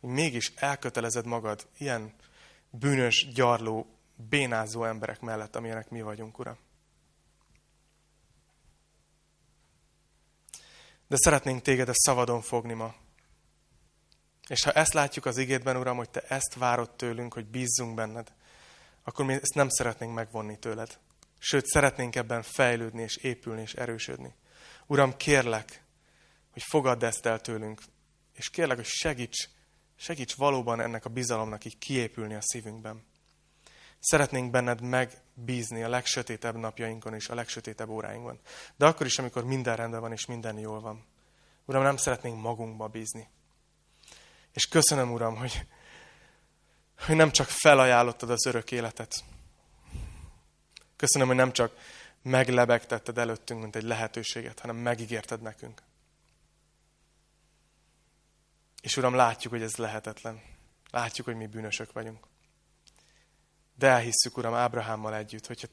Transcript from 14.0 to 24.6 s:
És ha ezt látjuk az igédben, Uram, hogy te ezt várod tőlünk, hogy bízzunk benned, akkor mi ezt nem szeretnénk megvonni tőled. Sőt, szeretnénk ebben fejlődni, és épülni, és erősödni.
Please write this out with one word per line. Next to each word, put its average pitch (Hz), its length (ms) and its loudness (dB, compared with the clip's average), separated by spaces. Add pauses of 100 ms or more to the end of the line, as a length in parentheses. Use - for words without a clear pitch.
És - 160 0
ha 147 80 4
ezt 156 200 6
látjuk 143 340 2
az 123 120 -2
igédben, 127 380 0
Uram, 127 200 -2
hogy 120 140 -6
te - 100 -6
ezt - 340 -4
várod 120 360 0
tőlünk, 120 440 -6
hogy 113 120 -10
bízzunk 120 480 -2
benned, 110 380 -6 (680)
akkor 139 220 -4
mi 135 80 0
ezt 139 220 -2
nem 139 140 6
szeretnénk 117 460 -2
megvonni 107 440 -8
tőled. 113 400 -8 (400)
Sőt, - 280 0
szeretnénk 131 500 2
ebben 117 260 -2
fejlődni, 117 600 0
és 110 140 -6
épülni, 113 460 -6
és 107 120 -12
erősödni. 117 600 -8 (520)